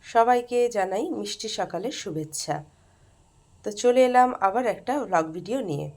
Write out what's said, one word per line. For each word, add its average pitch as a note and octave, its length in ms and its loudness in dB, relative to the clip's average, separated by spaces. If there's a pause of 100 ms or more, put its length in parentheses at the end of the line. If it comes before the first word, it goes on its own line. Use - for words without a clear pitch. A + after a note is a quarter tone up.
সবাইকে A#3+ 540 2 (100)
জানাই G3 360 -2 (120)
মিষ্টি G#3 320 -8
সকালের F#3+ 520 -6
শুভেচ্ছা। D#3 540 -6 (1080)
তো A3 60 -4
চলে B3 340 4
এলাম B3 240 6 (180)
আবার G#3+ 180 0
একটা A3+ 280 -4 (100)
ভ্লগ E3+ 280 2
ভিডিও F#3 300 -6
নিয়ে। D3+ 360 -4